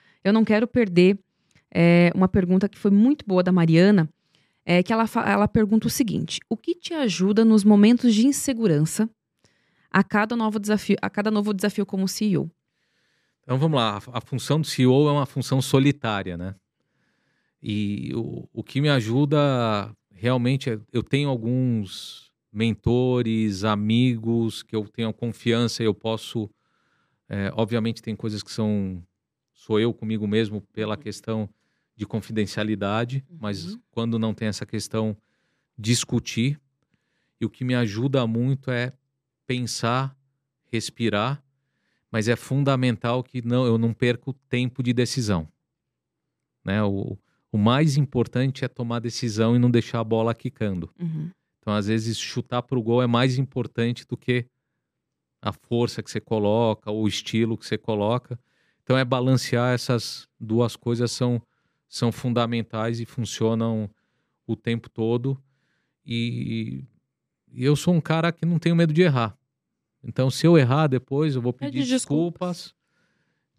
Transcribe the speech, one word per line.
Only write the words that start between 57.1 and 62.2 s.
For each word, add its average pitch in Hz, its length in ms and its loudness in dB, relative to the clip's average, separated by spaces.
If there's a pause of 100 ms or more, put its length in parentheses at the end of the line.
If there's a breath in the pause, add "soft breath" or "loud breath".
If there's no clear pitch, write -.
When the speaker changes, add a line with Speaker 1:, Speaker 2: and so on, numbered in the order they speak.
Speaker 2:
que - 80 -20
você 107 120 -4
coloca. 110 640 -4 (420)
Então, 127 160 0
é 131 80 2
balancear 123 680 0
essas - 540 -4 (120)
duas 113 360 -2
coisas 120 360 -4
são, 123 300 -2 (460)
são - 240 -2
fundamentais 117 880 -4